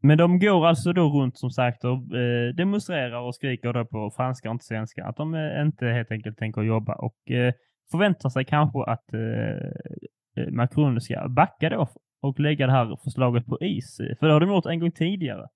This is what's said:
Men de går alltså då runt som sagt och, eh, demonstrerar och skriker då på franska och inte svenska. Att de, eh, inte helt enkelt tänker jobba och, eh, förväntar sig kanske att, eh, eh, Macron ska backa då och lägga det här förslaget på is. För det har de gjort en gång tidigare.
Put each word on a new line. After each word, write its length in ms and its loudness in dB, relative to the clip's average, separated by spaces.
Men 160 8
de 220 6
går 280 4
alltså 260 2
då 160 4
runt 160 -2
som 120 -4
sagt 340 -2
och, 320 -4
eh, 380 0
demonstrerar 680 -4
och 140 -8
skriker 380 -4
då 120 -2
på 300 -6
franska 340 -4
och 40 -4
inte 120 -8
svenska. 400 -8
Att 120 -8
de, 180 -6
eh, 260 -4
inte 240 0
helt 260 -2
enkelt 260 -8
tänker 240 -4
jobba 340 0
och, 360 -8
eh, 220 2
förväntar 380 2
sig 160 -2
kanske 380 0
att, 300 -6
eh, 1300 -6
eh, 80 -6
Macron 500 2
ska 280 -6
backa 400 2
då 180 -2
och 180 -2
lägga 260 2
det 60 4
här 320 2
förslaget 420 0
på 160 -4
is. 360 -4
För 80 2
det 60 6
har 60 8
de 100 2
gjort 160 2
en 140 -4
gång 120 0
tidigare. 640 -4